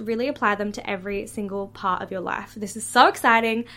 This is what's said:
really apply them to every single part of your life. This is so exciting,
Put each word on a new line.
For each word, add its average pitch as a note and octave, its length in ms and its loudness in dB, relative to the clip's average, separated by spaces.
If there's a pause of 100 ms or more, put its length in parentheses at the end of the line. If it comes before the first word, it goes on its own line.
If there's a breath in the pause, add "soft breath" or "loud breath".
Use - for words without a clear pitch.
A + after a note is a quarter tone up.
really A#3 220 -2
apply A#3 280 0
them G#3 160 -4
to - 180 -8
every G3+ 360 -6
single G3 420 -6
part - 340 -2
of F#3+ 80 -8
your F#3+ 100 -6
life. - 340 -6
This G3+ 220 -8
is G#3+ 80 -8
so C4 240 8
exciting, A3+ 560 4 (120 loud breath)